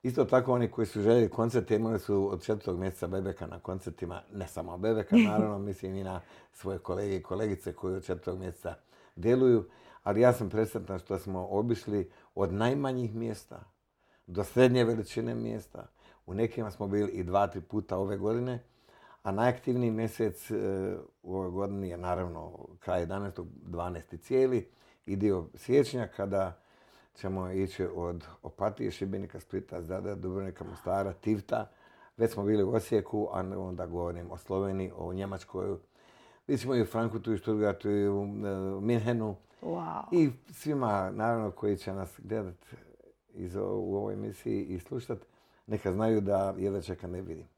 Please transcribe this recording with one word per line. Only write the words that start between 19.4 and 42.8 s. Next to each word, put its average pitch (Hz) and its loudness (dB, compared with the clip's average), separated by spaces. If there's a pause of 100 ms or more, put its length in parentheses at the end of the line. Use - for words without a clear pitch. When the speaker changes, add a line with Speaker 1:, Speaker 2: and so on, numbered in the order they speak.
Speaker 1:
mjesec, 110 -2
e, 107 -2 (680)
u 92 -6
ovoj 92 -2
godini 98 -4
je 85 -6
naravno 87 -4 (120)
kraj 90 0
jedanaestog, 95 -4 (180)
dvanaesti 87 -8
cijeli 131 2 (360)
i 98 -2
dio 95 2 (100)
siječnja 131 2
kada 95 -2 (500)
ćemo 95 -4
ići 95 -2
od 87 -4 (180)
Opatije, 101 -4
Šibenika, 95 -6
Splita, - -8
Zadra, 95 -6
Dubrovnika, 92 -6
Mostara, 92 -4
Tivta. 107 -2 (480)
Već 113 4
smo 101 -4
bili 104 4
u 107 2
Osijeku, 107 0
a 95 -2
onda 92 -6
govorim 87 -6
o 85 -10
Sloveniji, 95 -2
o 87 -6
Njemačkoj. 95 -6 (720)
Bit 139 0
ćemo 127 0
i 117 4
u 107 4
Frankfurtu, 113 -2
i 107 4
u - -2
Stuttgartu, 104 0
i 101 4
u, 101 0
e, 101 -4 (540)
Minhenu. 110 0 (260)
Speaker 2:
Wow. 165 -6 (100)
Speaker 1:
I 160 6 (240)
svima, 107 0
naravno, 110 0
koji 104 0
će 95 -6
nas 95 -8
gledat 101 -4 (800)